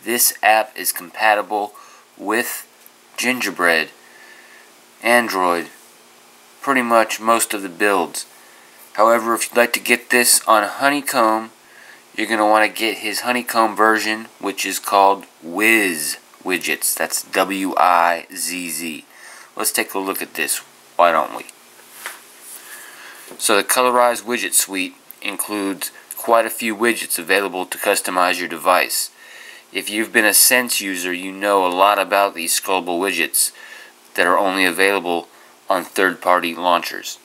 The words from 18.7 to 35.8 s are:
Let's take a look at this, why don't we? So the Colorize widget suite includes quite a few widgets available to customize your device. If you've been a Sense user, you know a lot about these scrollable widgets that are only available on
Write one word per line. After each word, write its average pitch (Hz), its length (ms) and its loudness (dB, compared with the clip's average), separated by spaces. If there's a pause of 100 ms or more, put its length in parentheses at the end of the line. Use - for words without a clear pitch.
Let's 110 160 -4
take - 240 -4
a - 20 -2
look 95 240 -4
at - 140 -12
this, - 220 -4 (380)
why 87 160 6
don't 76 240 0
we? - 100 -12 (1900)
So 107 180 0
the 98 60 0
Colorize 123 580 2
widget 104 320 -4
suite 92 400 -2 (300)
includes 98 680 -6 (240)
quite 117 300 2
a 110 60 -6
few 113 240 -4
widgets 113 420 -2
available 90 480 -2
to - 140 -12
customize 92 580 0
your 87 100 -6
device. 80 600 0 (640)
If 95 160 -6
you've 104 240 -4
been 117 100 4
a 104 120 4
Sense 123 440 2
user, 92 320 -6
you 92 200 -8
know 98 340 2
a 90 80 0
lot 98 240 4
about 98 380 0
these 82 260 -4
scrollable 90 380 -2
widgets 87 520 -2 (600)
that 90 140 2
are 90 100 4
only 95 280 0
available 90 600 0 (400)
on 90 160 -2